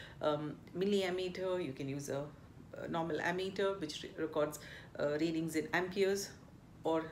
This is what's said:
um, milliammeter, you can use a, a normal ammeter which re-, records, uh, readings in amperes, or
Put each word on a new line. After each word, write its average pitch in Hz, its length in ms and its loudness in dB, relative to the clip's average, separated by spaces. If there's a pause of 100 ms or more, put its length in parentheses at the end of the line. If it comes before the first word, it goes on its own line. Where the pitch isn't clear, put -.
(220)
um, 151 340 2 (220)
milliammeter, 185 880 2
you 131 80 -4
can 135 160 -4
use 135 200 -4
a, 139 140 0 (560)
a - 80 -6
normal 165 320 0
ammeter 190 600 2
which 151 240 -4
re-, - 140 -8
records, 156 420 2 (400)
uh, 147 200 2
readings 160 360 2
in 156 180 2
amperes, 190 560 2 (540)
or 160 280 4